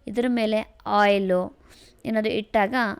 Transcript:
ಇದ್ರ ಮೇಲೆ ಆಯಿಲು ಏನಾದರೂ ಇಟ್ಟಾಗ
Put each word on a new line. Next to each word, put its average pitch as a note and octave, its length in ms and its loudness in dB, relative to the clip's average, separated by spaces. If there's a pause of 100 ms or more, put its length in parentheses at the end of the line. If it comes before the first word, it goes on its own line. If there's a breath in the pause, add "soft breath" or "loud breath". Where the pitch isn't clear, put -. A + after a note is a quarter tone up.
ಇದ್ರ A#3 220 -4
ಮೇಲೆ A3 580 -2
ಆಯಿಲು G3+ 760 2 (440 loud breath)
ಏನಾದರೂ A3 280 -2
ಇಟ್ಟಾಗ G#3 420 -2 (260)